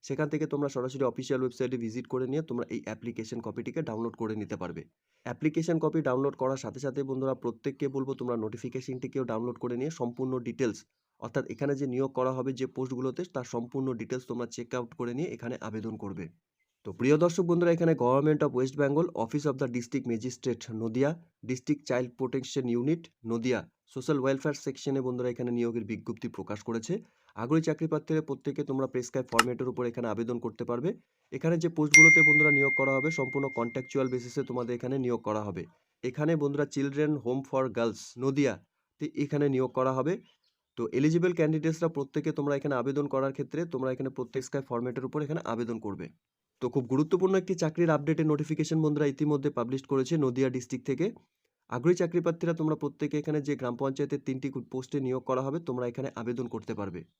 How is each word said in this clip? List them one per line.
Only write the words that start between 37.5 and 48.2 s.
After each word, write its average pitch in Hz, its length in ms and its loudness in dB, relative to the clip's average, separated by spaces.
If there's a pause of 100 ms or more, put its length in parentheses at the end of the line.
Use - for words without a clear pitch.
Girls 117 240 0 (220)
নদিয়া 135 300 2 (480)
তে 156 40 -4 (180)
এখানে 143 220 2 (100)
নিয়োগ 127 220 2
করা 131 200 4
হবে। 143 160 2 (640)
তো 117 60 -2 (140)
এলিজিবল 165 420 4
ক্যান্ডিডেটসরা 160 560 2
প্রত্যেকে 147 420 -2
তোমরা 143 220 0
এখানে 143 220 0
আবেদন 139 320 0
করার 135 240 0
ক্ষেত্রে 147 240 -4 (120)
তোমরা 131 200 0
এখানে 135 240 -4
প্রত্যেক 123 300 -4
স্কাই 139 220 -4
ফরম্যাটের 123 380 -2
উপর 151 180 -4
এখানে 151 160 -4 (120)
আবেদন 113 340 -2
করবে। 90 200 -6 (540)
তো 131 120 -2
খুব 131 180 2
গুরুত্বপূর্ণ 180 500 4
একটি 185 120 -2 (100)
চাকরির 165 320 4
আপডেটের 151 360 2